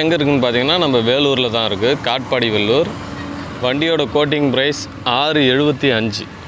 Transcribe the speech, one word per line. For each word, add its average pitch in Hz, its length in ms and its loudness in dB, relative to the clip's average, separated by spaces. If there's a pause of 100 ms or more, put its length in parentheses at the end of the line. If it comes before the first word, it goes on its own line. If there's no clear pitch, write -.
எங்க 160 140 2
இருக்குன்னு 143 280 2
பார்த்தீங்கன்னா, 127 400 2
நம்ம 131 140 2 (100)
வேலூர்ல 131 480 2
தான் 113 140 0
இருக்கு, 104 200 0 (180)
காட்பாடி, 123 480 0
வேலூர். 123 340 2 (760)
வண்டியோட 147 400 0 (120)
கோட்டிங் 147 400 2
பிரைஸ் 139 260 0 (380)
ஆறு 151 200 0 (140)
எழுபத்தி 143 420 2
அஞ்சு, 110 300 -4 (220)